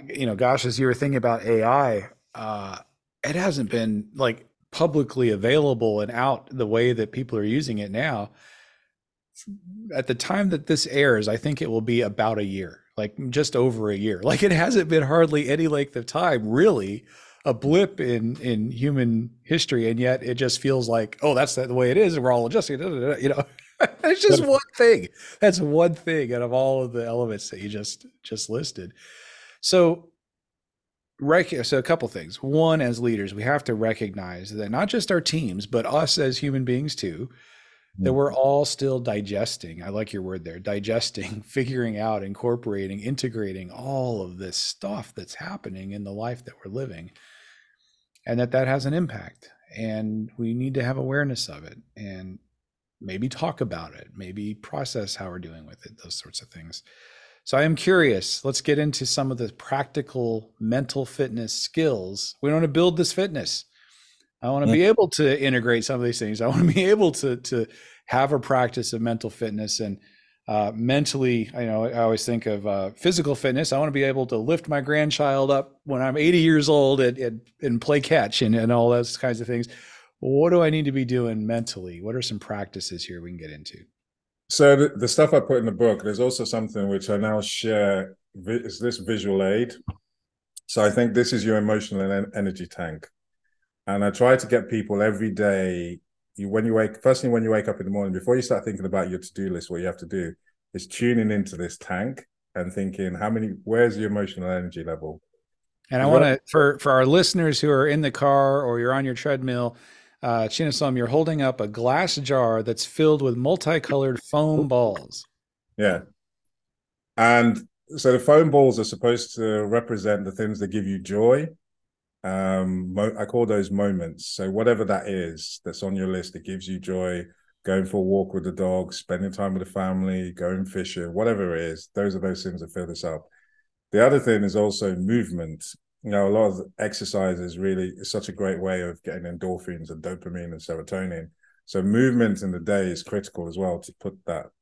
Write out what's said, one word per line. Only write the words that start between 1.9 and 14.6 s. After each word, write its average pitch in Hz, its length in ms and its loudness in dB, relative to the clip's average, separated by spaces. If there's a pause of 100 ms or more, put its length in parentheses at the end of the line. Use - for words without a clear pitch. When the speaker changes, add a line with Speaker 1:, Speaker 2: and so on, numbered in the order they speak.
Speaker 1:
uh, 104 440 -10 (480)
it 147 100 -2
hasn't 151 340 -2
been, 110 460 -2
like, 123 320 -2 (240)
publicly 139 600 2
available 117 680 2
and 104 120 -4
out 123 380 -2
the 127 160 -4
way 117 280 2
that 110 180 -2
people 123 260 -6
are 104 60 -2
using 120 360 -2
it 101 120 -8
now. 113 400 -4 (1600)
At 135 140 -2
the 127 80 0
time 196 360 0
that 151 140 -2
this 156 220 0
airs, 127 400 4
I 110 80 0
think 139 260 -4
it 117 80 -4
will 113 120 0
be 117 200 2
about 107 380 0
a 104 60 -2
year 95 340 -8 (220)
like, 104 120 -6 (160)
just 139 260 0
over 117 340 2
a 101 80 -2
year. 101 260 -2
Like, 131 200 2
it 196 80 4
hasn't 175 380 2